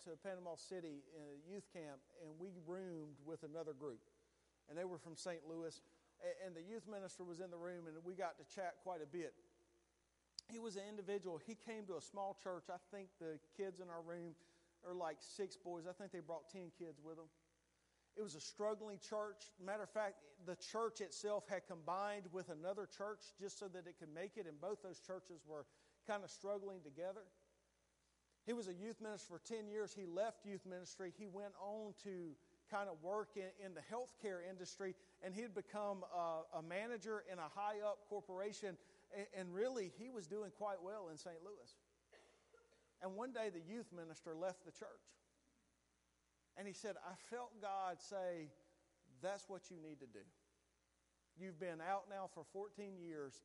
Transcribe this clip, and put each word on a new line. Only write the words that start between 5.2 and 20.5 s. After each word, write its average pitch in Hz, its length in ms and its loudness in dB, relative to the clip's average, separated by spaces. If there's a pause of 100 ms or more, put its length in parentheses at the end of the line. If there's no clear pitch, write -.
Louis, 165 320 0 (400)
a-, 175 260 0
and 180 80 -4
the 165 80 -4
youth 202 240 -2
minister 196 380 -2
was 175 160 -2
in 185 100 -2
the 175 60 -4
room, 170 320 -2
and 156 160 -4
we 180 100 0
got 175 240 4
to 151 60 -10 (100)
chat 180 200 2 (100)
quite 180 180 0
a 147 60 -4
bit. 160 260 0 (1160)
He 226 80 -2
was 226 160 0
an 202 100 0
individual. 196 560 0
He 226 140 -4
came 220 320 -4
to 180 80 0
a 143 80 -4
small 196 340 -2
church. 185 320 0
I 180 80 -2 (160)
think 196 140 -4 (100)
the 160 220 0 (160)
kids 190 240 2
in 180 80 -4
our 170 180 -2
room 170 300 -2 (500)
are, 180 80 0
like, 160 240 4
six - 380 0
boys. 175 320 -2
I 180 80 0
think 196 160 -6
they 180 80 0
brought 151 320 -2
ten 180 260 -4
kids 160 240 -6
with 160 140 -6
them. 160 100 -10 (880)
It 214 80 2
was 165 140 0
a 151 40 -4
struggling 214 600 2
church. 214 400 2 (160)
Matter 196 240 2
of 185 80 -4
fact, 208 320 4 (240)
the 180 100 2